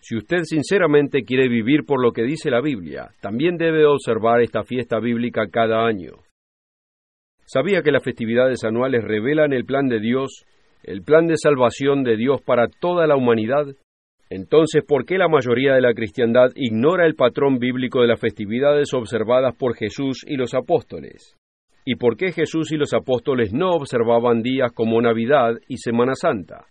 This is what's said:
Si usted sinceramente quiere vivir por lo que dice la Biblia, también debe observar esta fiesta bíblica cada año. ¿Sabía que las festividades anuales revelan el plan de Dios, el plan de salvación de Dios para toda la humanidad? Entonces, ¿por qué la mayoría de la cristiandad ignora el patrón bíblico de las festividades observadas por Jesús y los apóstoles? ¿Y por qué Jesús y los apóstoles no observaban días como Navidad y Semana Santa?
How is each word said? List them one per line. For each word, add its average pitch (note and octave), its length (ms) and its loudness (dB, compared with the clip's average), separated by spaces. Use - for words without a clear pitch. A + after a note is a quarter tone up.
Si - 160 -8
usted E3+ 260 -2
sinceramente D3 800 0
quiere C3 240 2
vivir A#2+ 380 0
por C3 160 0
lo A#2+ 100 2
que A#2 100 -4
dice D3 280 -4
la B2 100 2
Biblia, E2+ 500 -8
también C#3 360 -2
debe D#3+ 300 2
observar A#2 540 2
esta A2+ 220 -2
fiesta B2 360 -4
bíblica A#2 520 -4
cada A2+ 360 0
año. F#2+ 260 -4
¿Sabía E3+ 340 0
que D3 100 2
las B2+ 100 2
festividades A#2+ 600 0
anuales A#2+ 400 -2
revelan C3+ 480 0
el B2 120 -2
plan C#3 220 -2
de A#2 140 0
Dios, B2+ 440 -4
el F#2+ 200 -12
plan D#3+ 260 4
de D#3+ 80 0
salvación C#3 680 2
de A#2+ 140 2
Dios B2 260 0
para A#2+ 240 2
toda F3 400 -2
la D3 100 4
humanidad? B2 500 0
Entonces, D3+ 560 2
¿por C3+ 200 0
qué F#3 140 -4
la F3+ 100 2
mayoría C3 460 2
de C3 60 6
la B2 140 4
cristiandad A#2 640 2
ignora C#3 500 0
el D#3+ 80 0
patrón C3+ 440 0
bíblico B2 420 -2
de A#2+ 80 4
las A2+ 120 0
festividades B2 720 0
observadas A#2+ 640 0
por A#2+ 220 -4
Jesús B2+ 500 -6
y D3 100 -6
los B2 180 -4
apóstoles? A#2 800 -4
¿Y B2 100 -2
por A#2 220 0
qué F3+ 160 -4
Jesús D#3 400 -4
y D#3 40 -4
los C#3+ 160 -2
apóstoles A#2+ 600 -2
no F3 180 -2
observaban A#2 720 0
días B2+ 300 -2
como A2+ 280 0
Navidad A#2 540 2
y B2+ 80 -10
Semana B2 400 -2
Santa? A#2 540 -6